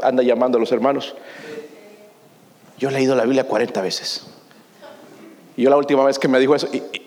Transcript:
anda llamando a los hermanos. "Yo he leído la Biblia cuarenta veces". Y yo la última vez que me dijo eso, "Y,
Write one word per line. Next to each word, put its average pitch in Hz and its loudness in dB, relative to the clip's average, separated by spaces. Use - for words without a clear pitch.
anda 127 2
llamando 123 2
a - 0
los 110 -2
hermanos. 131 0
"Yo 135 -4
he 135 -4
leído 135 0
la 123 2
Biblia 131 2
cuarenta 110 -2
veces". - -6
Y 123 -2
yo 131 6
la 139 6
última 143 2
vez 139 0
que 143 0
me 127 4
dijo 143 4
eso, 143 -2
"Y, 165 -6